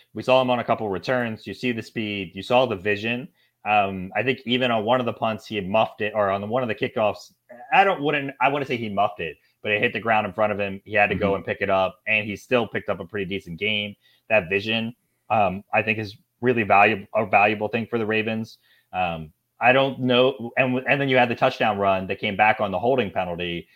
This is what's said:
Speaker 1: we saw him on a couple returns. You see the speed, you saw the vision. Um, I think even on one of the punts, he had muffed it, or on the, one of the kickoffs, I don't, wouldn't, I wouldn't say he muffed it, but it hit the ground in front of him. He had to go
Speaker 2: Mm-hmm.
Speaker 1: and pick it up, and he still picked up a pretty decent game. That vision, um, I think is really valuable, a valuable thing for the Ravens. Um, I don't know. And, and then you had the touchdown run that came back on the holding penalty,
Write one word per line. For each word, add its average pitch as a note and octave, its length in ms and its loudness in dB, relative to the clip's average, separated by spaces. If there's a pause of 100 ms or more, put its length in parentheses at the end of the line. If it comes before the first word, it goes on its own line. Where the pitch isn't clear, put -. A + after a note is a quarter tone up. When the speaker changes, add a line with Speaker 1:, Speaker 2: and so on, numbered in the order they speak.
(140)
Speaker 1:
we G#2+ 80 -8
saw C3 200 4
him B2+ 80 0
on B2 80 2
a A2+ 60 -4
couple A2 240 -2
returns. A2+ 580 -4
You B2+ 80 -8
see B2 180 -2
the A2+ 100 -6
speed, G2+ 520 -6
you F#2+ 80 -10
saw B2 240 4
the A2 100 -2
vision. G#2+ 520 -2 (360)
Um, G2 500 0
I G#2+ 80 0
think C3 220 0
even B2 260 0
on A2 140 0
one B2+ 160 2
of A#2 60 -4
the A#2 60 -2
punts, A2 340 -4
he A2 80 -10
had F#2+ 140 -4
muffed A2 320 0
it, G#2 140 -2
or G#2 160 2
on G2 100 0
the, G#2+ 60 -6
one B2 160 -2
of A#2+ 60 -2
the G#2 60 -4
kickoffs, A2 580 -2 (400)
I F#3+ 120 6
don't, F3 180 0
wouldn't, C#3+ 380 -2
I C3 80 4
wouldn't C#3 200 -2
say B2+ 80 -2
he A2+ 120 -6
muffed G2+ 320 -2
it, E2 160 -8 (260)
but G#2+ 100 -4
it G#2 80 2
hit B2 120 0
the A2 80 -6
ground G#2+ 260 2
in F#2+ 60 -8
front G#2+ 200 0
of G2 80 -4
him. G2 240 -6
He G#2 100 -6
had G#2 160 4
to G#2 40 -2
go G2+ 140 0
Speaker 2:
Mm-hmm. G2 80 2
Speaker 1:
and F2+ 80 -6
pick - 160 -6
it F#2+ 100 -2
up, F#2+ 360 0
and G#2+ 200 0
he G2+ 100 -8
still A#2 300 0
picked G#2 220 -6
up F#2+ 120 -4
a F#2 60 -12
pretty G2+ 200 -6
decent F2 320 -8
game. G#2 360 -4 (340)
That G#2 200 2
vision, A2+ 460 -2 (360)
um, G2+ 320 2 (100)
I A2 100 0
think A2 160 -2
is G#2 180 -8 (240)
really A#2+ 240 2
valuable, G2+ 500 4
a A2 100 0
valuable G#2 440 2
thing A#2 180 -4
for A#2 120 -4
the G#2+ 80 -2
Ravens. A2 520 -4 (340)
Um, E2+ 400 -4 (280)
I A#2+ 120 6
don't C3+ 280 2
know. B2 560 2
And, B2+ 320 2
and C#3 120 2
then C#3 80 0
you C3 80 2
had B2 120 6
the A#2 80 -4
touchdown A#2+ 420 0
run F#2+ 300 0
that G2+ 100 -4
came G#2 180 -4
back G#2+ 240 4
on G2 120 -2
the F2+ 80 0
holding A#2+ 320 2
penalty, F2 640 -6